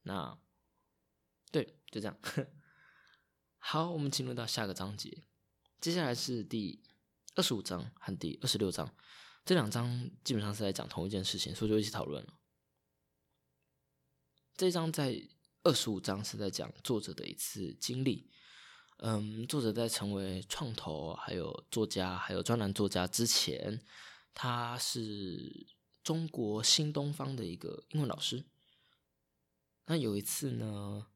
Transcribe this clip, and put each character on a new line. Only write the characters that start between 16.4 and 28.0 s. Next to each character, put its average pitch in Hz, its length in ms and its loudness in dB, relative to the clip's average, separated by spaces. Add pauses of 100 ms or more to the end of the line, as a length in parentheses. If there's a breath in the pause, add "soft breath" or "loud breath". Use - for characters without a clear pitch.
讲 - 240 -4 (100)
作 117 160 2
者 95 140 -4
的 - 140 -8
一 - 80 -8
次 90 400 -6
经 127 280 -2
历。 - 280 0 (720 loud breath)
嗯， 110 440 0
作 143 160 0
者 110 100 4
在 117 160 2
成 101 240 0
为 95 300 -2
创 - 320 -4
投、 80 400 -4
还 - 180 -6
有 85 380 -4
作 110 160 2
家、 92 300 0
还 92 180 -4
有 90 80 0
专 117 160 4
栏 101 140 2
作 101 140 4
家 92 200 2
之 113 200 2
前， - 540 2 (540 loud breath)
他 120 420 -2
是 101 880 -4 (360)
中 165 260 0
国 107 340 0
新 151 300 6
东 147 180 0
方 139 240 -4
的 120 80 -4
一 87 140 -4
个 - 340 -8
英 151 100 2